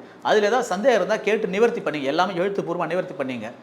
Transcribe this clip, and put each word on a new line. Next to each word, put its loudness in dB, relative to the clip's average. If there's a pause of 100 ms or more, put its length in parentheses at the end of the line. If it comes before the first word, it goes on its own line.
(220)
அதுல 4
ஏதாவது 2
சந்தேகம் 2
இருந்தா 0
கேட்டு 0
நிவர்த்தி 2
பண்ணீங்க. -4
எல்லாமே 0
எழுத்துப்பூர்வமா -2
நிவர்த்தி -4
பண்ணீங்க. -6 (100)